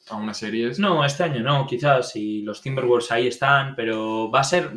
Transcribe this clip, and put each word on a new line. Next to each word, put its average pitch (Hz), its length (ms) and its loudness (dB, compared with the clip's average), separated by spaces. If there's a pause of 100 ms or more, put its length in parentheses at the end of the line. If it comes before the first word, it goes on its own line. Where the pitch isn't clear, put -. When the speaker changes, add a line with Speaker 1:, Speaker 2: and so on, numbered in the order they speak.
(100)
Speaker 1:
a 110 60 -8
unas 107 200 -6
series. 113 420 -4
Speaker 2:
No, 185 260 2
este 143 200 0
año 135 180 -2
no, 135 240 2
quizás, 135 480 2
y 107 280 -4
los 104 180 -8
Timberwolves 123 500 2
ahí 120 160 2
están, 135 480 2
pero 110 560 -4
va 127 100 4
a 139 40 2
ser, 180 320 2